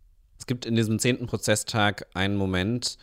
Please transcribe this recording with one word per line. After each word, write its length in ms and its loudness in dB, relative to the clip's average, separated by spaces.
Es 80 -16
gibt 200 -4
in 80 0
diesem 240 2
zehnten 300 0
Prozesstag 760 0
einen 200 0
Moment, 680 0